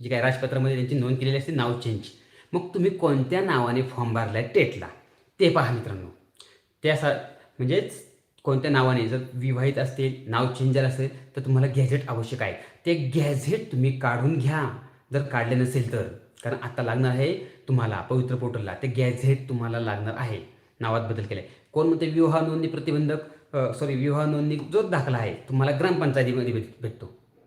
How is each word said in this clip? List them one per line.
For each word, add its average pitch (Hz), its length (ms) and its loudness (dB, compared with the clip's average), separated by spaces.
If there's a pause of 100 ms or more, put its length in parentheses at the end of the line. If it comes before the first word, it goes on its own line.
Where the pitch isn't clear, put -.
जे 120 60 -8
काय 120 120 0
राजपत्रामध्ये 131 560 2
त्यांची 127 180 -2
नोंद 127 220 2
केलेली 131 200 0
असते 135 160 -4
नाव 120 280 0
चेंज, 110 200 -4 (520)
मग - 220 -2
तुम्ही 190 160 2
कोणत्या 147 500 2
नावाने 127 420 2
फॉर्म 120 320 -4
भरलाय 110 400 -2
टेटला 98 340 2 (520)
ते 175 80 6
पहा 131 260 2
मित्रांनो. 98 340 -6 (720)
त्या 151 140 4
सा-, 143 220 2 (400)
म्हणजेच 135 540 -2 (320)
कोणत्या 135 260 2
नावाने 127 380 4
जर 127 100 -2 (160)
विवाहित 131 440 0
असतील, 131 520 -2
नाव 120 160 2
चेंज 131 280 0
झालं 131 140 4
असेल 131 480 -6
तर 135 40 -6
तुम्हाला 131 360 4
गॅझेट 135 320 2
आवश्यक 117 340 -4
आहे. 95 120 -2 (320)
ते 170 80 4
गॅझेट 147 760 0
तुम्ही 131 260 2
काढून 127 400 2
घ्या 139 400 0 (340)
जर 135 100 0
काढले 123 320 0
नसेल 127 380 0
तर, 113 100 0 (420)
कारण 120 180 -4
आता 123 200 -6
लागणार 123 280 2
आहे 135 240 0 (340)
तुम्हाला 113 280 2
पवित्र 127 380 0
पोर्टलला, 113 480 -4
ते 139 40 -2
गॅझेट 127 600 2
तुम्हाला 117 320 -2
लागणार 107 360 -4
आहे 110 240 -6 (400)
नावात 113 200 0
बदल 107 220 -4
केलाय. 95 220 -8 (280)
कोण 156 140 2
म्हणते 165 220 2
विवाह 160 380 4
नोंदणी 160 220 -2
प्रतिबंधक, 151 880 -2
अ, 127 180 0
सॉरी, 139 200 -2
विवाह 143 320 0
नोंदणी 151 300 0
जो 185 320 0
दाखला 139 280 0
आहे 107 180 -2
तुम्हाला 135 440 0
ग्रामपंचायतीमध्ये 135 760 2
भेट-, 110 300 -6
भेटतो, - 360 -10 (280)